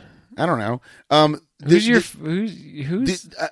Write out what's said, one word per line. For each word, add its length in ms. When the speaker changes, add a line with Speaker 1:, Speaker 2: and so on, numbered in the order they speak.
Speaker 1:
I 80
don't 140
know. 220
Um, 320
Speaker 2:
Who's 220
Speaker 1:
the, 60
Speaker 2:
your 80
Speaker 1:
the, 60
Speaker 2:
f-, 80
who's, 720
who's 360
Speaker 1:
the, 200
uh, 80